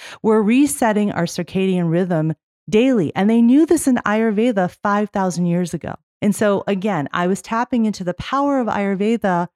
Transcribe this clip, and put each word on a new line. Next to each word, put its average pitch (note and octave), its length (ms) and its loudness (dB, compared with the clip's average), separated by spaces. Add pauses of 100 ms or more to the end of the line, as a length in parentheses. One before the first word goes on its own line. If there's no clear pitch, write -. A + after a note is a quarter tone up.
(220)
we're A3 180 2
resetting A3 720 2
our E3+ 120 -2
circadian F3+ 640 -2
rhythm D#3+ 440 0 (360)
daily. A3 440 2
And G3 140 2
they A#3 140 4
knew C4+ 240 6
this D#4+ 200 2
in B3+ 100 2
Ayurveda G#3+ 840 0
five G#3 280 0
thousand F3+ 360 -2
years F3 280 -2
ago. - 220 -8 (260)
And G#3 120 2
so G3+ 320 0
again, F#3+ 460 -2
I F3 140 -2
was F#3+ 160 -2
tapping A#3 420 -2
into G3+ 180 -4
the F3 120 -6
power C#4 440 -2
of A#3+ 80 -2
Ayurveda G3 880 -2